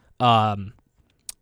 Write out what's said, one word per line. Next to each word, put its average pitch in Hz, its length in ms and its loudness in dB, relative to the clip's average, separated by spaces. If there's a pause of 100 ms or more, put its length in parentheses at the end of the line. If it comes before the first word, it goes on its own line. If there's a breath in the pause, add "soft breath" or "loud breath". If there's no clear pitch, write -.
(200 soft breath)
Um, 107 540 0 (680)